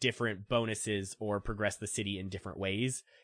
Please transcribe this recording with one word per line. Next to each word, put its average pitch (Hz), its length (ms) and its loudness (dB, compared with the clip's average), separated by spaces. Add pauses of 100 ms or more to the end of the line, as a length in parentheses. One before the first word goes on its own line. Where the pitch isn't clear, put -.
different 110 480 0
bonuses 110 680 2
or 104 220 0
progress 104 380 0
the 104 100 -6
city 101 320 -2
in 95 80 -4
different 92 320 -6
ways, 101 440 0 (200)